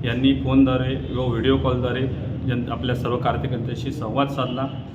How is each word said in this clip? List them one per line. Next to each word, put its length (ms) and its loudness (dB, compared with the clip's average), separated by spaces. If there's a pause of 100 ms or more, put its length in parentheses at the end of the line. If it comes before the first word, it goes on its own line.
यांनी 300 4
फोनद्वारे 800 2
व 140 0
व्हिडिओ 260 2
कॉलद्वारे 440 0 (460)
जन-, 260 -2
आपल्या 240 -2
सर्व 200 0
कार्यकर्त्यांशी 760 -2
संवाद 360 0
साधला. 380 -2 (280)